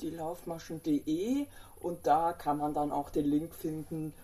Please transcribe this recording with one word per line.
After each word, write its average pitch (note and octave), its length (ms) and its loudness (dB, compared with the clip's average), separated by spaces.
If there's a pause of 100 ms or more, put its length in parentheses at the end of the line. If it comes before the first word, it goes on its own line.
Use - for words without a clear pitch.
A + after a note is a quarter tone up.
die - 80 -4
laufmaschen E3 720 -6
punkt D3 260 2
de A3+ 380 2 (340)
und F3 280 -2
da E3 260 6
kann D3 240 0
man D3+ 160 0
dann D3 180 0
auch C#3+ 200 -2
den D3+ 140 2
Link D3 280 2
finden D#3 600 -4 (100)